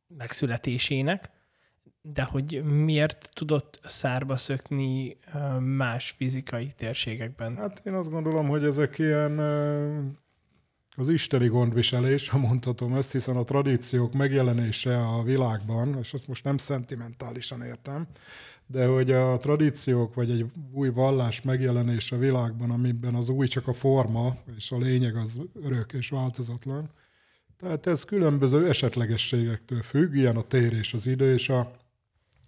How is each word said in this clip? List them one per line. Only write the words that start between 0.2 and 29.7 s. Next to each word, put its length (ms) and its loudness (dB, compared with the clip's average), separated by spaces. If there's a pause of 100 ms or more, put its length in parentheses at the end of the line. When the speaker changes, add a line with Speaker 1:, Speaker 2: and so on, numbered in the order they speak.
Speaker 1:
de 220 -6
hogy 400 -4
miért 680 2
tudott 500 -2
szárba 540 -4
szökni, 800 -4 (160)
ö, 260 -2
más 500 0
fizikai 680 -4
térségekben? 800 -6
Speaker 2:
Hát 280 -8
én 80 -6
azt 160 -4
gondolom, 380 0
hogy 160 0
ezek 340 0
ilyen, 400 2
ö, 600 0 (960)
az 140 -2
isteni 380 2
gondviselés, 840 2
ha 80 2
mondhatom 560 0
ezt, 180 0
hiszen 260 -2
a 60 0
tradíciók 680 2
megjelenése 960 2
a 160 0
világban, 720 0
és 160 -8
ezt 140 -8
most 160 -10
nem 140 0
szentimentálisan 1040 -6
értem, 460 -10 (580)
de 200 2
hogy 260 4
a 260 4
tradíciók 760 2
vagy 180 0
egy 140 0 (280)
új 160 0
vallás 520 2
megjelenése 720 0
a 40 0
világban, 520 0
amiben 440 0
az 140 -2
új 180 2
csak 200 -4
a 60 0
forma, 640 2 (200)
és 140 -10
a 60 -2
lényeg 380 2
az 240 -6 (240)
örök 300 -4
és 160 -6
változatlan. 800 -6 (720)
Tehát 260 -4
ez 160 2
különböző 640 4
esetlegességektől 1120 0